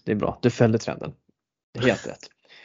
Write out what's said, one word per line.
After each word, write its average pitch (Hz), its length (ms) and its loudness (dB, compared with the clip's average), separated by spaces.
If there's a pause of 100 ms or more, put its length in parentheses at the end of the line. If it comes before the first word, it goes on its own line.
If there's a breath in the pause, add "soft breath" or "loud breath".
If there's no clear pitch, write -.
det 117 80 -2
är 107 40 0
bra. - 260 -4
Du 123 80 4
följde 113 300 2
trenden. - 340 -10 (680)
Helt 117 280 0
rätt. - 220 -16 (360 soft breath)